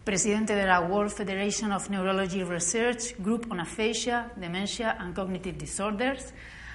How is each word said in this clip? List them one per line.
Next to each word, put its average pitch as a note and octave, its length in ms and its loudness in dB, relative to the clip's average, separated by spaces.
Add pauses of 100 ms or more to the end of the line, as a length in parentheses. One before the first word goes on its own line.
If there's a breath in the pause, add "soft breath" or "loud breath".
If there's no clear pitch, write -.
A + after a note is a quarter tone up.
presidente G#3+ 500 2
de G3 100 4
la F3+ 140 8
World G3+ 320 2
Federation G3+ 600 0
of F#3+ 180 0
Neurology F#3+ 540 2
Research, A3+ 720 0
Group A3 320 0
on F#3 100 -2
Aphasia, A#3 760 0
Dementia G3 640 -2
and F3+ 160 -6
Cognitive F#3 420 -4
Disorders. G#3+ 760 -2 (420 loud breath)